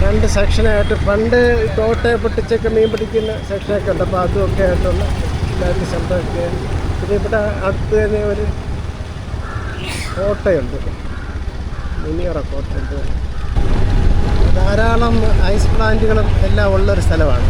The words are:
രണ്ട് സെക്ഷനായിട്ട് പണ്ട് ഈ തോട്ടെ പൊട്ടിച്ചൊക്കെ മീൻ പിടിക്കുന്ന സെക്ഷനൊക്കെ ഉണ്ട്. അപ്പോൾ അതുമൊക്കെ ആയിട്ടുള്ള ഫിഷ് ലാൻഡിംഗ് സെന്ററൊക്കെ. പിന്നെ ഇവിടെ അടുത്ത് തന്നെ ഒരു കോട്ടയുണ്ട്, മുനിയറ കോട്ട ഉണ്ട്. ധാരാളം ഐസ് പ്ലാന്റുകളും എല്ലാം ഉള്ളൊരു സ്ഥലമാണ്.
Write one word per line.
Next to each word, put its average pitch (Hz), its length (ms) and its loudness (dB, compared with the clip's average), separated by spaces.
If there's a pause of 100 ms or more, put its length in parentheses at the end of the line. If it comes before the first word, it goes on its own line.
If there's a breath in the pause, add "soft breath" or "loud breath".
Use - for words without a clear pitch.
രണ്ട് 214 220 2 (100)
സെക്ഷനായിട്ട് 208 600 2 (120)
പണ്ട് 220 320 2 (240)
ഈ 220 40 0 (100)
തോട്ടെ 233 340 0 (120)
പൊട്ടിച്ചൊക്കെ 226 520 -2
മീൻ 220 180 4
പിടിക്കുന്ന 220 380 -4 (180)
സെക്ഷനൊക്കെ 202 440 -4
ഉണ്ട്. 170 140 -2
അപ്പോൾ 185 160 -2
അതുമൊക്കെ 185 440 0
ആയിട്ടുള്ള 180 380 0 (140)
ഫിഷ് - 420 -4
ലാൻഡിംഗ് - 320 -2
സെന്ററൊക്കെ. 170 520 -4 (540)
പിന്നെ 190 220 -2
ഇവിടെ 208 200 -2 (260)
അടുത്ത് 196 340 -2
തന്നെ 214 200 -2 (120)
ഒരു 208 120 -4 (1700)
കോട്ടയുണ്ട്, 190 600 -2 (1300)
മുനിയറ 165 340 -2 (140)
കോട്ട - 200 -4 (100)
ഉണ്ട്. - 160 -6 (1600)
ധാരാളം 226 580 4 (380)
ഐസ് 202 200 4
പ്ലാന്റുകളും 214 540 4 (200)
എല്ലാം 208 280 2
ഉള്ളൊരു 190 320 2
സ്ഥലമാണ്. - 420 2